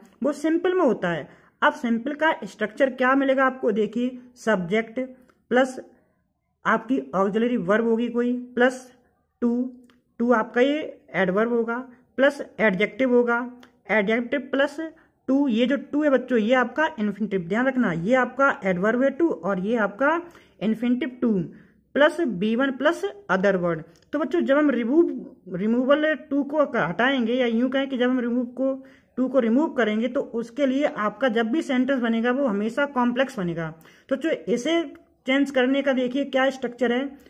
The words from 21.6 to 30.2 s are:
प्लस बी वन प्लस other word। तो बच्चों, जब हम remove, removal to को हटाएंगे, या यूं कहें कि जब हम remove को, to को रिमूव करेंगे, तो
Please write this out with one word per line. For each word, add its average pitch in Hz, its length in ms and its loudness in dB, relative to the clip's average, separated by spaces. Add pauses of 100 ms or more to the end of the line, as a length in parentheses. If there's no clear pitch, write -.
प्लस - 280 4
बी 220 340 -2
वन 269 160 0
प्लस 285 340 0 (260)
other 190 240 2
word। 170 280 -2 (300)
तो 294 60 0
बच्चों, 320 220 -2
जब 262 160 2
हम 302 140 4
remove, 254 380 2 (520)
removal 254 440 2
to 294 420 -2
को 294 160 2
हटाएंगे, 233 720 0
या 254 120 2
यूं 233 240 2
कहें 269 200 -2
कि 269 80 -4
जब 247 120 2
हम 254 120 0
remove 240 260 -2
को, 269 380 -4 (340)
to 254 120 0
को 269 80 2
रिमूव 240 280 2
करेंगे, 226 400 0
तो 254 140 -2